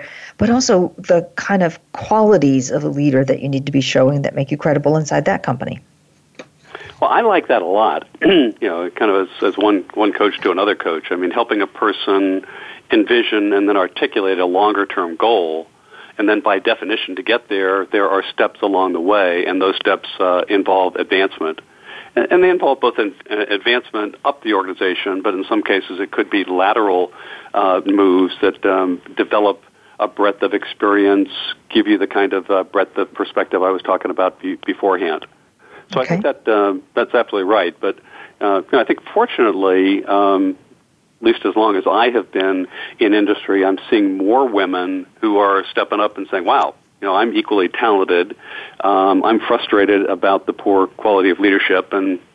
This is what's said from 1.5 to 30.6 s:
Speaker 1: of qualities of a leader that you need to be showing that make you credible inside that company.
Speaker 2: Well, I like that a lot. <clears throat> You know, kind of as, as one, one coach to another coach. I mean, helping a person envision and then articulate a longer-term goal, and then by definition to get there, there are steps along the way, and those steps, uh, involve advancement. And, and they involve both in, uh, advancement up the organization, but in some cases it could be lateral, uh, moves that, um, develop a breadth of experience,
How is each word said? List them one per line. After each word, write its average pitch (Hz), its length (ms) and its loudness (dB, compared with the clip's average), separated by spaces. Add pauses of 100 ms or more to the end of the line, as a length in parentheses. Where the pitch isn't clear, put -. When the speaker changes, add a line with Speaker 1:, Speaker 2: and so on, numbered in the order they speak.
Speaker 1:
of 165 160 0 (160)
qualities 156 800 4
of 147 120 -2
a 151 60 -2
leader 139 340 2
that 131 180 0
you 135 80 -4
need 139 180 -4
to 143 40 -6
be 135 100 2
showing 135 420 2
that - 100 -2
make 139 160 -4
you 151 80 -4
credible 147 400 0
inside 151 280 -2
that 190 180 -2
company. - 380 -6 (1200)
Speaker 2:
Well, - 100 0
I 170 120 2
like 196 260 2
that 113 160 2
a - 20 -4
lot. 87 480 2
<clears throat> - 80 -12 (400)
You 110 60 0
know, 87 240 -4
kind 107 180 -2
of 95 180 2
as, - 160 -8
as 98 140 0
one, 101 260 2 (120)
one 104 180 2
coach 101 280 0
to 98 100 0
another 95 240 0
coach. 82 340 -4
I 92 60 -4
mean, 90 160 -2
helping 110 300 -2
a 98 40 -4
person 98 800 0 (460)
envision 107 600 2
and 101 140 2
then 104 80 2
articulate 95 600 -2
a 90 80 0
longer-term 95 720 0
goal, 82 520 0 (520)
and 104 100 0
then 107 120 0
by 98 180 0
definition 95 560 -4
to 90 80 -10
get 117 260 -2
there, 98 380 -2
there 101 200 0
are 98 140 0
steps - 400 -4
along 95 320 0
the 85 60 -2
way, 90 480 0
and 92 120 -2
those 95 180 0
steps, - 320 -2 (100)
uh, 90 280 0
involve 95 500 0
advancement. 92 640 -2 (540)
And, - 160 0
and 180 120 4
they 180 80 4
involve 175 300 0
both 120 180 0
in, 104 160 -2 (160)
uh, 104 180 -2
advancement 107 640 -2 (100)
up 143 200 -4
the 110 100 -2
organization, 95 720 -2
but 104 100 -2
in 92 120 -4
some 110 180 -2
cases 95 360 -2
it 98 120 -8
could 104 180 -4
be 98 140 -2
lateral, 92 680 0 (440)
uh, 98 280 0
moves 95 600 2
that, 95 200 0
um, 92 380 0 (160)
develop 104 460 0 (360)
a 107 80 0
breadth 101 360 -2
of 98 100 -2
experience, 101 760 2 (400)